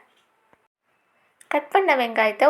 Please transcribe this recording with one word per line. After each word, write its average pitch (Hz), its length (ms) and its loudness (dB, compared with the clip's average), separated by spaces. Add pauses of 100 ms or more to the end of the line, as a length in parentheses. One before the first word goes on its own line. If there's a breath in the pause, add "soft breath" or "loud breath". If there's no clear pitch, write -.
(1500)
கட் 294 220 -4
பண்ண 359 260 2
வெங்காயத்தை 226 480 0